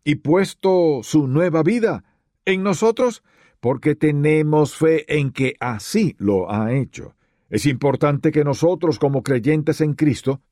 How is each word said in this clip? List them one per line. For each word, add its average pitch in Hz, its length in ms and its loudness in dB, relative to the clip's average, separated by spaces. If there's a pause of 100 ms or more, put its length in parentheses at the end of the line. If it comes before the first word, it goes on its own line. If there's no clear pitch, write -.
y 147 120 0
puesto 175 840 0
su 147 260 0
nueva 156 360 0
vida 202 400 0 (420)
en 190 160 0
nosotros? 226 640 0 (360)
Porque 135 360 0
tenemos 151 800 2
fe 160 400 2
en 139 140 -2
que 131 280 -2
así 123 600 -2
lo 98 320 0
ha 110 220 -2
hecho. - 420 -6 (340)
Es 107 160 -2
importante 143 640 0
que 151 120 2
nosotros, 160 560 0
como 139 240 0
creyentes 147 580 0
en 151 120 0
Cristo, 135 480 -2 (100)